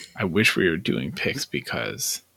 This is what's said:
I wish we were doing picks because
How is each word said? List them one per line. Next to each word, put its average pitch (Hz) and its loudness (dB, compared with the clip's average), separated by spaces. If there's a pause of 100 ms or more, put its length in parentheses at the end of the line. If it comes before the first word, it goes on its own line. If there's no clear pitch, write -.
(140)
I 110 -2
wish 95 4
we 92 6
were 80 2
doing - 0
picks - -4
because - -4 (140)